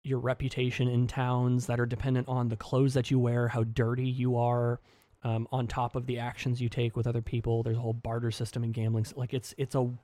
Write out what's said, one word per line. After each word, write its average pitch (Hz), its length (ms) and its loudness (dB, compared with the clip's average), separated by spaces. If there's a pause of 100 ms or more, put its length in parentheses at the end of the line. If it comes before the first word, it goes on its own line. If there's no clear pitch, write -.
your 131 160 -2
reputation 127 720 0
in 123 180 4
towns 123 600 2
that 120 140 0
are 120 60 2
dependent 123 420 0
on 123 200 0
the 113 80 -2
clothes 135 380 2
that 131 160 2
you 131 80 4
wear, 120 300 4
how 113 160 2
dirty 120 440 0
you 123 280 0
are, 120 440 2 (440)
um, 113 280 0
on 127 140 0
top 120 280 -2
of 123 120 -4
the 123 120 -2
actions 123 420 -2
you 120 80 2
take 117 280 0
with 117 100 0
other 120 160 0
people. 117 400 0
There's 113 140 0
a 120 40 0
whole 113 120 -2
barter 117 380 -2
system 117 340 -4
in 113 80 -2
gambling. 113 340 0
S-, - 100 -12
like, 123 180 -4
it's, - 220 -6
it's 131 200 -4
a 123 120 2 (160)